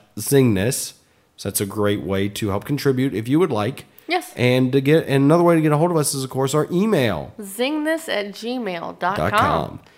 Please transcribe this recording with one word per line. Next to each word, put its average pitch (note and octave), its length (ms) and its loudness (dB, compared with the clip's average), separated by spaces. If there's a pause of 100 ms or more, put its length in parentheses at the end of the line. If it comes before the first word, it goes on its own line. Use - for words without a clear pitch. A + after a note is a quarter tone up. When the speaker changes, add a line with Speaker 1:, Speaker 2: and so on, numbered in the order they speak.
(180)
Speaker 1:
zingness. A#2+ 760 2 (420)
So - 120 -8
that's - 120 -4
a G#2 60 -2
great G#2 360 0
way F#2+ 280 -2
to G#2 180 -4
help G2 160 -4
contribute C3+ 500 0
if A2 140 -4
you D3 100 2
would F3 140 2
like. G#2+ 320 -4 (220)
Speaker 2:
Yes. E4+ 300 -4
Speaker 1:
And B2+ 360 2
to C#3 80 4
get, D3 260 2
and C#3 180 2
another E3 180 6
way E3+ 140 6
to D#3+ 40 4
get D#3 120 2
a D3 40 2
hold E3+ 140 2
of E3+ 60 0
us D3 180 0
is, C3+ 100 -6
of B2+ 60 -10
course, C3+ 240 -2
our D3+ 160 2
email. C3+ 600 0 (100)
Speaker 2:
Zing C4+ 420 -4
this D#4+ 240 -4
at G3+ 240 -4
gmail F#3+ 680 -8
dot F#3 180 -2
com. - 140 0
Speaker 1:
Dot G#3 100 2
com. - 400 -2 (180)